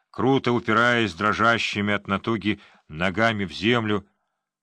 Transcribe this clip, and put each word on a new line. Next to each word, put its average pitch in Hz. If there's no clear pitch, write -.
Круто 127
упираясь 117
дрожащими 104
от 101
натуги 101
ногами 98
в 80
землю, 107